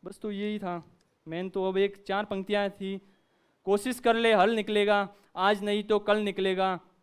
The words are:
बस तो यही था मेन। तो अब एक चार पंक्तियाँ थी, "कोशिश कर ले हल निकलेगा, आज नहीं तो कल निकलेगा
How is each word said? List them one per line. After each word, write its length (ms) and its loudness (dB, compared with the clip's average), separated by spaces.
बस 140 -16
तो 120 -6
यही 280 -4
था 260 -6
मेन। 220 -6
तो 180 -2
अब 100 -2
एक 280 0
चार 180 -2
पंक्तियाँ 460 -2
थी, 440 -10
"कोशिश 360 0
कर 140 4
ले 200 4
हल 160 6
निकलेगा, 580 0
आज 280 2
नहीं 200 -2
तो 140 2
कल 200 2
निकलेगा 640 -2